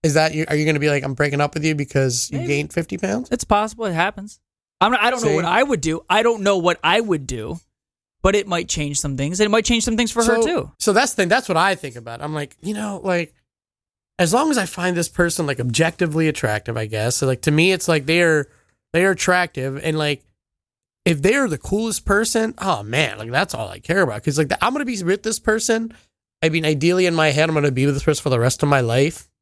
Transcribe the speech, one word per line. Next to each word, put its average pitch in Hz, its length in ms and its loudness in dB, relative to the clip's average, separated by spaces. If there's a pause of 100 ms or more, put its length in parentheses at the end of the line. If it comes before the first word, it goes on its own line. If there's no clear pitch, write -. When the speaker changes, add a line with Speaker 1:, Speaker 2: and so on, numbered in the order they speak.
Speaker 1:
Is 151 80 2
that, 156 220 2
you, 156 120 0
are 151 80 0
you 151 100 2
gonna 151 140 0
be 147 100 2
like, 143 140 0
"I'm 139 120 -4
breaking 143 260 0
up 147 140 -2
with 156 100 -4
you 156 100 2
because 135 560 0
you 143 60 -6
Speaker 2:
Maybe. 131 100 -4
Speaker 1:
gained 143 260 -2
fifty 175 240 -4
pounds"? 202 340 -4
Speaker 2:
It's 240 120 -4
possible. 220 420 -2
It 185 80 -2
happens. 196 460 -4 (400)
I'm 208 120 4
not, 233 100 2
I 233 80 4
don't 247 140 -2
know - 60 2
Speaker 1:
See? - 60 2
Speaker 2:
what 170 100 0
I 190 180 4
would 254 180 0
do. 160 280 -2
I 208 120 4
don't 226 220 0
know 196 140 4
what 175 260 0
I 180 180 4
would 170 240 -2
do, 123 340 -8 (600)
but 196 140 2
it 202 120 0
might 170 220 -2
change 147 300 -4
some 139 180 -4
things. 151 220 -4
And 214 60 4
it 208 40 -2
might 220 160 2
change 233 180 2
some 226 140 -2
things 233 140 0
for 233 120 -4
her, 226 180 2
Speaker 1:
So, 226 40 4
Speaker 2:
too. 214 340 -2
Speaker 1:
so 208 140 2
that's 247 200 2
the 202 100 0
thing. 175 60 0
That's 220 200 2
what 170 80 2
I 185 180 2
think 127 200 -12
about. 117 260 -14
I'm 151 140 -8
like, 147 260 -8
you 202 120 -6
know, 208 300 -8
like, 175 300 -2 (840)
as 170 140 2
long 294 180 2
as 262 60 2
I 196 80 0
find 175 300 -4
this 165 140 -2
person, 170 380 0
like, 139 120 -4
objectively 160 680 0
attractive, 113 500 -2
I 113 100 -4
guess. 110 280 -2
So, - 100 -2
like, 131 180 0
to 151 80 2
me, 165 200 4
it's 180 160 -2
like 156 180 0
they 165 160 2
are, 156 260 2 (460)
they 175 120 2
are 196 60 4
attractive. 170 720 -2
And, 156 140 -2
like, 147 260 -2 (840)
if 160 160 2
they 196 140 4
are 277 120 2
the 160 100 -2
coolest 214 480 -2
person, 220 520 0
oh, 147 260 -2
man, 113 340 -2
like, 113 140 -10
that's 156 220 -2
all 107 160 -6
I 92 100 -14
care 185 220 0
about. 110 220 -2
'Cause, 143 140 -2
like, 151 140 0 (100)
I'm 240 120 0
gonna 285 120 -2
be 226 180 -6
with 190 200 -2
this 220 160 -4
person. 226 540 -2 (500)
I 165 60 2
mean, 156 160 0
ideally, 165 420 2
in 170 80 0
my 156 140 4
head, 151 200 2
I'm 160 60 0
gonna 143 160 2
be 131 140 0
with 143 100 2
this 139 80 -6
person 147 200 0
for 147 60 -2
the 127 100 2
rest 120 220 0
of 147 80 2
my 139 120 4
life. 127 480 0 (120)